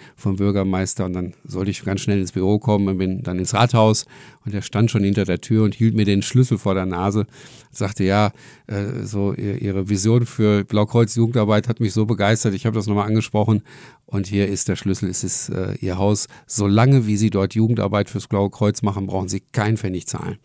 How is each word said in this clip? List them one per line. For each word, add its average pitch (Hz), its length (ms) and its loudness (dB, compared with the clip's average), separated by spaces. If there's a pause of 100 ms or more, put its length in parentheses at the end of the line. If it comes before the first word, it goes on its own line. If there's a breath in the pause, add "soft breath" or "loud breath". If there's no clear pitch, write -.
(160 loud breath)
vom 98 220 -2
Bürgermeister 95 680 0
und 92 80 -4
dann 90 200 -6 (100)
sollte 98 280 -4
ich - 120 -8
ganz 98 160 -2
schnell 101 200 0
ins 92 120 -4
Büro 95 280 2
kommen 104 280 2
und 95 120 0
bin 92 240 -2
dann 90 160 -4
ins 92 160 -2
Rathaus 110 500 4 (400 loud breath)
und 107 80 -8
er 101 80 -4
stand 113 300 0
schon 104 120 0
hinter 101 220 2
der 90 160 -2
Tür 110 220 2
und 101 100 2
hielt 113 220 2
mir 107 100 2
den 98 160 4
Schlüssel 123 380 2
vor 98 160 0
der 92 100 0
Nase, 95 400 0 (460 loud breath)
sagte, 98 320 -4
"Ja, 101 280 2 (360 loud breath)
äh, 101 360 -6
so 101 300 -2
ihr, 98 280 -6
Ihre 98 280 -2
Vision 110 360 4
für 104 380 2
Blaukreuz 107 520 2
Jugendarbeit 110 520 2
hat 120 120 -2
mich 107 120 0
so 110 140 0
begeistert, 104 480 0
ich 98 120 -6
habe 110 100 0
das 104 100 -2
nochmal 104 220 0
angesprochen 107 560 2 (420 loud breath)
und 98 220 -4
hier 98 200 0
ist 98 220 -4
der 92 80 -2
Schlüssel, 95 320 -2
es 90 160 -4
ist, - 240 -6
äh, 95 320 -4
Ihr 90 160 -4
Haus. 101 300 2 (180 loud breath)
Solange 110 600 4
wie 104 100 0
Sie 107 120 2
dort 98 260 0
Jugendarbeit 104 540 0
fürs - 180 -8
Blaue 101 240 0
Kreuz - 320 -2
machen, 98 240 -2
brauchen 95 200 -4
Sie 95 140 -6
keinen 110 340 -2
Pfennig 92 320 -4
zahlen." 85 380 -8